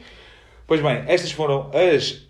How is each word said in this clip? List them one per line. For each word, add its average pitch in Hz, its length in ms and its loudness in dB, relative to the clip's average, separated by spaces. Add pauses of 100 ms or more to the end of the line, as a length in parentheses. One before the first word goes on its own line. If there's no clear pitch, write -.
(640)
Pois 160 160 0
bem, 151 260 -2
estas 175 240 0
foram 143 400 -2
as 156 420 2 (160)